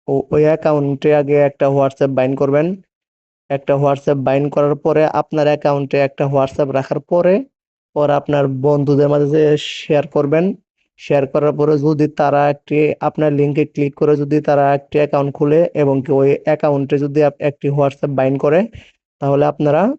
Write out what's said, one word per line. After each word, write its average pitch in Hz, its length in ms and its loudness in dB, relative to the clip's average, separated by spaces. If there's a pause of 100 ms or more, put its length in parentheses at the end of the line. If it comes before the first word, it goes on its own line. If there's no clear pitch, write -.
ও-, 139 220 -2
ওই 151 140 2
অ্যাকাউন্টে 151 720 0
আগে 147 240 2
একটা 143 300 0
WhatsApp 139 440 0
বাইন্ড 131 240 0
করবেন। 143 300 0 (840)
একটা 139 260 -4
WhatsApp 139 440 0
বাইন্ড 135 320 0
করার 147 240 0
পরে 151 260 0 (120)
আপনার 151 340 -2
অ্যাকাউন্টে 143 520 0
একটা 139 280 -2
WhatsApp 139 440 -2
রাখার 135 300 -4
পরে, 175 320 0 (640)
পরে 147 180 0
আপনার 143 320 0 (140)
বন্ধুদের 143 500 2
মাঝে 147 200 0
যে 156 140 2 (280)
শেয়ার - 360 -2
করবেন। 151 380 0 (540)
শেয়ার 143 280 0
করার 147 280 0
পরে 147 220 2
যদি 151 360 0
তারা 143 360 0
একটি 147 280 -4 (220)
আপনার 151 340 -2
লিঙ্কে 143 320 0
ক্লিক 143 300 -4
করে 151 200 2
যদি 143 260 -2
তারা 143 320 2
একটি 143 240 -4
অ্যাকাউন্ট 143 360 0
খুলে 147 260 0 (140)
এবং 139 260 0
কি 131 120 -6
ওই 135 180 2 (100)
অ্যাকাউন্টে 147 580 -2
যদি 143 240 -2
আপ-, 143 200 0
একটি 147 280 -4
WhatsApp 143 440 -2
বাইন্ড 135 260 0
করে, 151 200 2 (600)
তাহলে 143 240 0
আপনারা 147 360 0 (180)